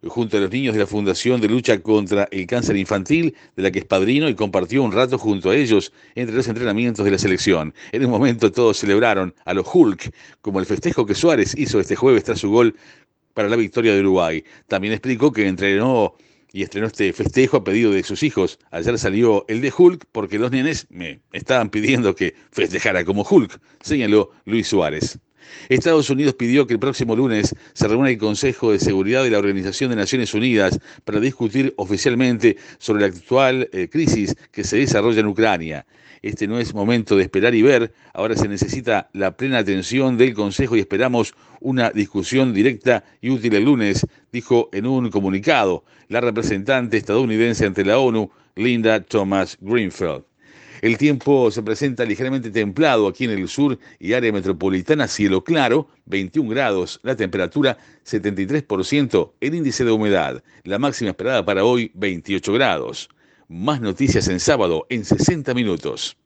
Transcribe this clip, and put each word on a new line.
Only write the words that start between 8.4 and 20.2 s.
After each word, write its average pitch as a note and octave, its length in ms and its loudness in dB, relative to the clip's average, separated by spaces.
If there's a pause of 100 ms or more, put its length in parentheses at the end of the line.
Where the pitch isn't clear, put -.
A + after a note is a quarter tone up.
todos A2+ 260 2
celebraron G2+ 560 2 (100)
a F2+ 120 -4
los F#2 180 -2
Hulk, A#2+ 400 4 (280)
como F#2+ 180 -4
el F#2 80 -4
festejo A#2 380 -2
que G2+ 100 -2
Suárez A#2 420 0
hizo A2 220 0
este F#2 160 -2
jueves A#2+ 280 4
tras G#2 160 -4
su G2+ 120 -2
gol A#2 240 4 (580)
para G#2 160 -2
la A#2 60 2
victoria A2+ 400 0
de G2 60 4
Uruguay. F2 420 2 (240)
También G#2 260 -2
explicó B2+ 380 0
que G#2+ 160 0
entrenó G2 680 0 (380)
y F#2+ 80 -8
estrenó G2+ 260 -6
este G#2 240 0
festejo C3 460 2
a G2+ 60 2
pedido G#2 280 2
de F#2+ 120 2
sus F#2+ 180 -6
hijos. G2+ 380 -2 (100)
"Ayer F#2 300 -4
salió G#2 500 2
el A2+ 120 -2
de C3+ 140 -2
Hulk F3+ 360 4
porque G#2 260 -6